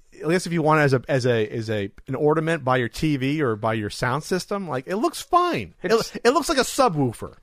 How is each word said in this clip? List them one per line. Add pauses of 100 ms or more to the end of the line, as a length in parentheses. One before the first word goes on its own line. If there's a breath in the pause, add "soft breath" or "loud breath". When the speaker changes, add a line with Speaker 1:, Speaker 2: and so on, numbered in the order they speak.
(240)
Speaker 1:
I
guess
if
you
want
it
as
a,
as
a,
as
a, (160)
an
ornament
by
your
T
V
or
by
your
sound
system,
like,
it
looks
fine.
It,
Speaker 2:
It's
Speaker 1:
it
looks
like
a
subwoofer.